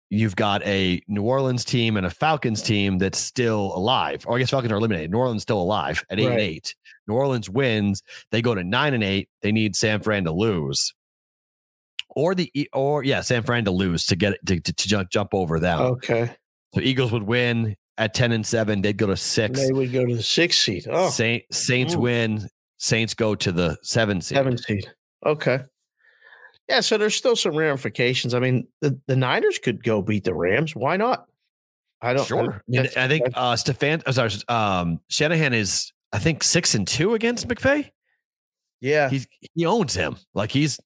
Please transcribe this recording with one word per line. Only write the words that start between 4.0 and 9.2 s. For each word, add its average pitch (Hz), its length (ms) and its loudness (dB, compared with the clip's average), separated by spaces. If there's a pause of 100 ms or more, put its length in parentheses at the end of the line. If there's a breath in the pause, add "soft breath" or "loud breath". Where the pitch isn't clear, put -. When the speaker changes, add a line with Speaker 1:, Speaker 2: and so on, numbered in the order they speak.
Speaker 1:
Or 113 80 -2
I 127 40 0
guess 127 100 0
Falcons 120 220 -2
are 101 60 0
eliminated. 92 340 -2
New 110 80 0
Orleans 120 240 -2
still 104 180 -2
alive 87 480 -2
at 92 80 -6
Speaker 2:
Right. 110 80 2
Speaker 1:
eight 127 60 0
and 120 80 0
eight. 87 360 -6 (320 loud breath)
New 104 60 -4
Orleans 127 340 -2
wins. 107 540 0 (300 loud breath)
They 113 100 2
go 120 140 2
to 92 80 -2
nine 127 320 0
and 113 80 0
eight. 98 260 -2 (140)